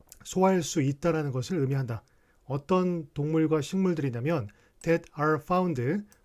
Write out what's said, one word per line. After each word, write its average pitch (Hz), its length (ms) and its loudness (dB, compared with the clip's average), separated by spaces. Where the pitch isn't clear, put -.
소화할 190 400 2
수 156 180 -2
있다라는 147 500 0
것을 127 260 -4
의미한다. 131 460 -2
어떤 175 680 0
동물과 156 480 2
식물들이냐면 147 880 -2
that 165 280 0
are 151 220 2
found, 180 640 0